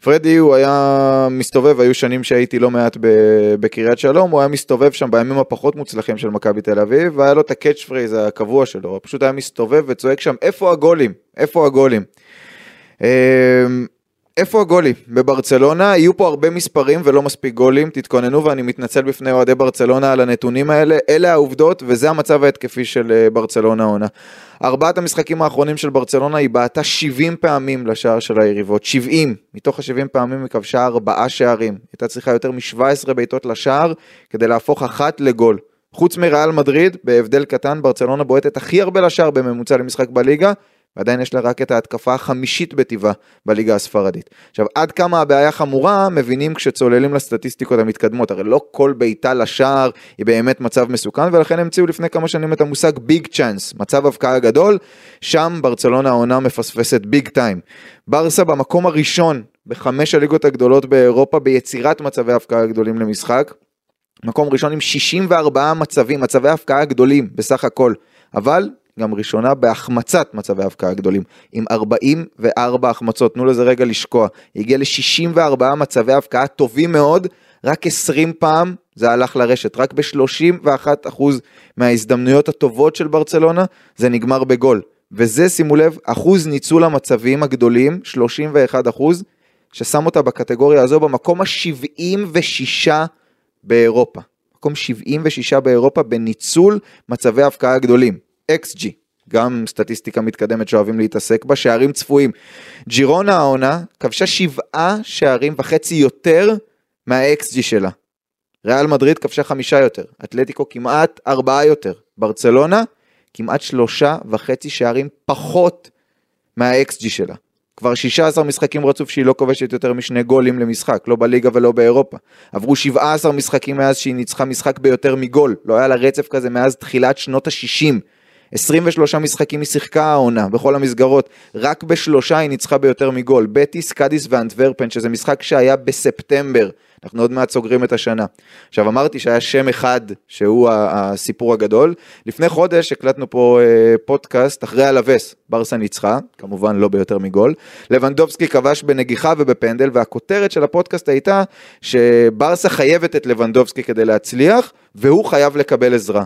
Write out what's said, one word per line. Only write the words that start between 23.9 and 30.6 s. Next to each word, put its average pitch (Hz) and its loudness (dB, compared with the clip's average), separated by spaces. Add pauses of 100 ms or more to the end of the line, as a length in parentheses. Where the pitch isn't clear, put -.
ארבעת 139 0
המשחקים 160 -4
האחרונים 147 -2
של 143 -6
ברצלונה, 135 -2
היא 139 0
בעטה 120 -2
שבעים 156 -4
פעמים 135 -2
לשער 113 -2
של 110 -2
היריבות, 104 0
שבעים, 135 -2 (180)
מתוך 135 -4
השבעים 135 -6
פעמים 131 -4
היא 127 -10
כבשה 123 -2